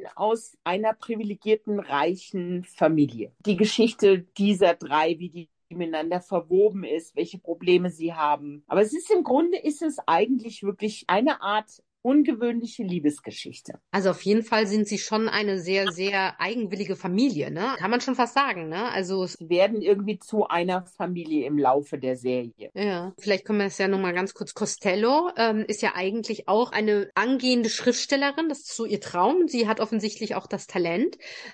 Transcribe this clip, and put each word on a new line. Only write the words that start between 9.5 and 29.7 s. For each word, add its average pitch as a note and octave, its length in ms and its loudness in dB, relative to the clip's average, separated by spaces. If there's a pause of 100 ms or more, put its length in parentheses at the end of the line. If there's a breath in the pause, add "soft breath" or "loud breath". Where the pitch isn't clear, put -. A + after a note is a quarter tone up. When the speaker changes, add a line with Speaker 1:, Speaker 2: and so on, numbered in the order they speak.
Speaker 1:
ist D4 240 -4
es D#4 160 -4 (100)
eigentlich A3 560 0
wirklich G#3 420 -6
eine - 360 2
Art G#3 260 -2 (340)
ungewöhnliche A#3+ 840 0
Liebesgeschichte. - 960 -6 (100)
Speaker 2:
Also F#3 200 2
auf - 120 -2
jeden G#3+ 220 2
Fall A3 240 2
sind G#3+ 180 2
sie G3+ 120 -4
schon A3 300 0
eine G3+ 300 0
sehr, F#3+ 320 0
sehr F#3+ 500 -2
eigenwillige F#3+ 540 -4
Familie, F3+ 560 0
ne? G3+ 280 -2
Kann F#3 120 0
man B3 100 2
schon B3+ 140 -2
fast A#3+ 200 0
sagen, G#3 340 0
ne? G3+ 240 -4
Also F#3 340 -2
Speaker 1:
Sie E3 220 -12
werden G#3+ 340 4
irgendwie G3+ 380 0
zu G#3+ 260 -2
einer F3+ 400 -2
Familie D#3+ 600 -4
im D3 120 0
Laufe C#3+ 400 2
der C3 160 -2
Serie. B2 600 -4
Speaker 2:
Ja, F#3+ 440 -4
vielleicht G3 260 -2
können G#3 140 0
wir G3+ 80 0
es - 120 -8
ja F#3+ 100 0
nochmal F#3+ 260 0
ganz F#3 200 -2
kurz. - 200 -12
Costello, A3+ 840 0
ähm, A3 300 2
ist G#3+ 160 -6
ja G#3+ 140 0
eigentlich G#3 500 -6
auch A3+ 240 2
eine G#3 460 0
angehende A#3+ 540 2
Schriftstellerin, C#4 800 0
das C#4 120 -6
ist - 160 -14
so A3+ 80 -4
ihr G3+ 160 -4
Traum. C#4 480 2
Sie A#3 180 0
hat A3 140 0